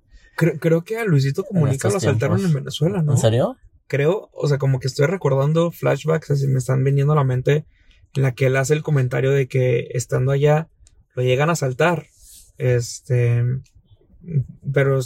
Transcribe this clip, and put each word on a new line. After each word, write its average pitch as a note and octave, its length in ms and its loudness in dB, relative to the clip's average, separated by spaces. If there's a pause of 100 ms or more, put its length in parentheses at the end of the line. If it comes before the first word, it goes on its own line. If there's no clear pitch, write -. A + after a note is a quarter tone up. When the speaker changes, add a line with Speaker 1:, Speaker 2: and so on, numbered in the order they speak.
(360)
Speaker 1:
Creo, D#3+ 240 0
creo E3 240 0
que A3 160 -8
a A#3 40 -4
Luisito C#3 380 0
Speaker 2:
en F#3+ 60 -8
Speaker 1:
Comunica D3 280 0 (120)
Speaker 2:
estos G3 60 0
Speaker 1:
lo G3+ 40 0
asaltaron F3+ 400 0
Speaker 2:
tiempos. F#3 180 0
Speaker 1:
en C#3 80 -4
Venezuela, E3+ 380 -2
¿no? D3 120 0
Speaker 2:
¿En A#2 40 4
serio? B2+ 400 2 (300)
Speaker 1:
Creo, D3+ 440 -2
o - 160 -6
sea, C#3+ 120 0
como C3+ 200 0
que C3 80 -10
estoy C#3+ 200 0
recordando D#3+ 640 0
flashbacks, D3 580 -4
así C#3 180 0
me C3+ 120 0
están C3 240 -2
viniendo C#3 300 2
a - 20 2
la D3 80 2
mente, C3+ 420 0 (500)
en C3+ 60 0
la C3 120 0
que C3+ 120 0
él C3 120 2
hace C3+ 180 2
el D3+ 80 -4
comentario C3+ 480 0
de C#3 160 0
que B2+ 460 0
estando C3 380 -2
allá D3 380 2 (460)
lo B2+ 80 -2
llegan B2+ 260 2
a F3 40 2
asaltar. D#3 520 0 (540)
Este, A#2+ 840 0 (1300)
pero C3+ 320 2